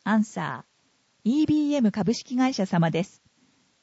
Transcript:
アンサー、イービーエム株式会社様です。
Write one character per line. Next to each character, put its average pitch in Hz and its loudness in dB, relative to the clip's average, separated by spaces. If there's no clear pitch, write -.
ア 208 0
ン 214 4
サ 143 -8
ー、 208 2
イ 294 2
ー 294 2
ビ 302 0
ー 294 0
エ 285 0
ム 208 4
株 202 -2
式 - -8
会 262 2
社 196 -2
様 165 2
で 160 -2
す。 - -16